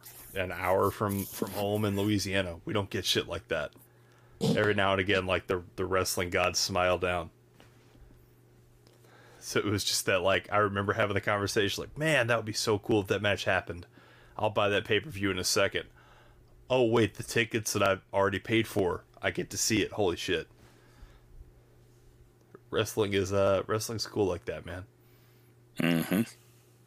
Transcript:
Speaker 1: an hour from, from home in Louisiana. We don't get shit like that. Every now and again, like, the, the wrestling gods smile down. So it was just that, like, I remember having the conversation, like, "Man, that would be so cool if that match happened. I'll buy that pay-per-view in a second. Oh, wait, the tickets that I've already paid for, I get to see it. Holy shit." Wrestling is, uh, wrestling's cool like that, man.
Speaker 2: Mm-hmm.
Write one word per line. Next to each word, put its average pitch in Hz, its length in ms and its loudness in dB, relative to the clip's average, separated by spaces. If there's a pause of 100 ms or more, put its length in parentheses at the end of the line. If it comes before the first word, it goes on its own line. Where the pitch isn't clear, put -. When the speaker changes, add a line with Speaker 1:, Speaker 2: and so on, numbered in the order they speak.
(340)
Speaker 1:
an 92 180 -4
hour 92 380 2
from, 101 340 -2
from - 280 -8
home 104 340 0
in 101 100 0
Louisiana. 98 600 0 (100)
We - 80 -4
don't 101 160 -2
get 98 160 -4
shit - 200 0
like - 220 -10
that. 76 220 -2 (720)
Every 104 320 2
now 98 180 2
and 95 80 2
again, 95 260 2
like, 90 200 0
the, 92 160 -2 (140)
the 92 100 -4
wrestling 92 420 0
gods 90 300 0
smile 90 400 2
down. 90 320 -2 (2000)
So - 180 -2
it - 60 0
was 101 200 0
just - 200 -2
that, 98 160 2
like, 92 320 2
I 104 60 2
remember 101 340 2
having 101 220 0
the 98 80 -2
conversation, 101 640 0
like, - 120 -16
"Man, 143 300 0
that 117 100 2
would 113 80 -2
be 107 80 -8
so 107 260 0
cool 110 220 2
if 95 60 -2
that 98 160 0
match 101 220 0
happened. 87 420 -2 (500)
I'll 107 140 0
buy 104 180 2
that 101 160 0
pay-per-view 101 460 0
in 92 80 -2
a 92 60 -4
second. 98 400 0 (840)
Oh, 127 160 4
wait, 113 300 4
the - 80 -12
tickets 117 500 -2
that 101 100 0
I've 98 200 2 (100)
already 98 260 2
paid 113 300 0
for, 92 360 -2 (180)
I 98 80 0
get - 180 -6
to - 80 -10
see 104 240 0
it. 87 120 -2
Holy 90 240 0
shit." 80 300 -4 (2250)
Wrestling 101 460 0
is, 95 180 2
uh, 98 340 4
wrestling's 110 400 -4
cool 107 200 0
like 87 180 -2
that, 80 220 -8
man. 90 180 -10 (920)
Speaker 2:
Mm-hmm. 82 440 2 (640)